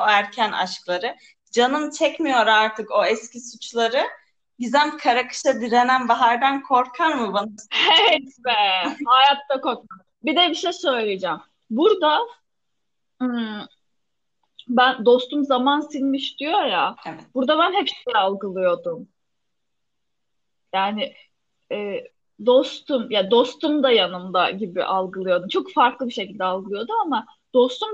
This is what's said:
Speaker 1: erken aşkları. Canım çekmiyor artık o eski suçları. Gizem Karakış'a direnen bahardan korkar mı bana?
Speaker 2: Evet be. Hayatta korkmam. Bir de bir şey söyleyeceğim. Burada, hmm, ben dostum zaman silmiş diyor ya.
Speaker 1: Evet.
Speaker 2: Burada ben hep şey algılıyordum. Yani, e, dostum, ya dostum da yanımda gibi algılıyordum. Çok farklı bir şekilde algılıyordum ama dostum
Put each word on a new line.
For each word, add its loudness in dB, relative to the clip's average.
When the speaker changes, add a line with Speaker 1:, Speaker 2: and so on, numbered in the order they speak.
Speaker 1:
erken 0
aşkları. -6
Canım 0
çekmiyor 0
artık 2
o 2
eski -4
suçları. -2
Gizem 0
Karakış'a 0
direnen 2
bahardan 2
korkar 0
mı -4
bana? -2
Speaker 2:
Evet 2
be. 0
Hayatta 4
korkmam. -8
Bir 0
de 2
bir -4
şey -4
söyleyeceğim. -2
Burada, 2
hmm, -6
ben 2
dostum 4
zaman 2
silmiş -4
diyor 0
ya. 0
Speaker 1:
Evet. -14
Speaker 2:
Burada 0
ben 2
hep 0
şey -8
algılıyordum. -2
Yani, -2
e, -6
dostum, 2
ya 0
dostum 2
da 4
yanımda 0
gibi -6
algılıyordum. -2
Çok -4
farklı 2
bir -10
şekilde -8
algılıyordum -4
ama -4
dostum 2